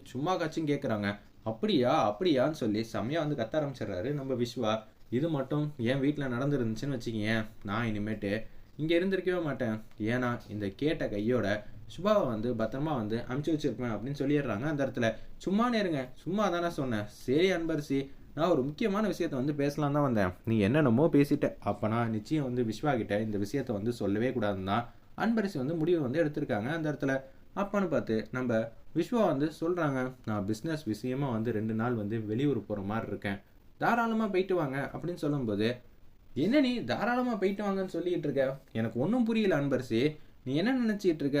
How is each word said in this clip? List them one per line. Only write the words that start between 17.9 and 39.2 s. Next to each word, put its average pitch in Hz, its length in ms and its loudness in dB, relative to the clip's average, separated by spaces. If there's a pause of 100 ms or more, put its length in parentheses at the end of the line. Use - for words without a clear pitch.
நான் 160 180 2
ஒரு 143 120 4
முக்கியமான 196 460 0
விஷயத்த 165 260 -2
வந்து 139 200 0
பேசலாம் 143 420 2
தான் 147 100 4
வந்தேன், 104 260 4 (120)
நீ 113 140 2
என்னென்னமோ 127 500 6
பேசிட்ட." 143 400 4 (160)
அப்பனா 110 440 0
நிச்சயம் 127 380 -2
வந்து 123 180 0
விஸ்வா 131 320 0
கிட்ட 101 240 0
இந்த 107 180 -2
விஷயத்த 117 340 -2
வந்து 104 200 0
சொல்லவே 110 380 0
கூடாதுன்னு 101 400 -2
தான் 117 140 2 (340)
அன்பரசி 214 380 0
வந்து 139 180 -2
முடிவு 165 260 2
வந்து 135 200 0
எடுத்திருக்காங்க 139 500 0
அந்த 160 160 -2
இடத்துல. 139 260 0 (440)
அப்பன்னு 196 320 0
பார்த்து 113 260 0 (160)
நம்ம 127 220 -2 (400)
விஸ்வா 214 320 2
வந்து 147 280 2
சொல்றாங்க, 160 460 0 (260)
"நான் 104 220 -2
பிசினஸ் 147 380 -4
விஷயமா 127 460 -4
வந்து 113 220 0
ரெண்டு 110 220 -2
நாள் 117 200 0
வந்து 107 220 -2 (100)
வெளியூர் 117 360 0
போற 101 180 -4
மாதிரி 107 280 -4
இருக்கேன், 101 300 -4 (420)
தாராளமா 220 480 2
போயிட்டு 190 260 2
வாங்க" 139 300 0
அப்படின்னு 160 380 -6
சொல்லும்போது, 117 460 2 (680)
"என்ன 233 240 4
நீ 247 120 4 (120)
தாராளமா 240 500 0
போயிட்டு 202 280 0
வாங்கன்னு 196 320 -2
சொல்லிட்டு 165 340 -2
இருக்க? 131 160 2 (280)
எனக்கு 113 280 -2
ஒண்ணும் 220 260 2